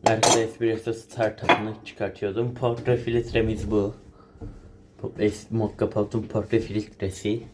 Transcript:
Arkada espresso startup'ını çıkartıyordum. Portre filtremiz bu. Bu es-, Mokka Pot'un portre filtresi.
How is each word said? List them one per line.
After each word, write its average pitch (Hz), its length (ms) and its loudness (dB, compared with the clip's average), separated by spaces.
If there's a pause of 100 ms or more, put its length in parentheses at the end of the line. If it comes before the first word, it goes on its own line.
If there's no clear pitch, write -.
Arkada 113 340 6
espresso 113 540 0
startup'ını 107 800 0 (120)
çıkartıyordum. 104 680 -4
Portre 120 440 0
filtremiz 113 720 0
bu. 104 240 2 (1080)
Bu - 160 -8
es-, 104 320 0
Mokka 107 380 0
Pot'un 107 340 -2
portre 107 360 0
filtresi. 104 840 -4 (100)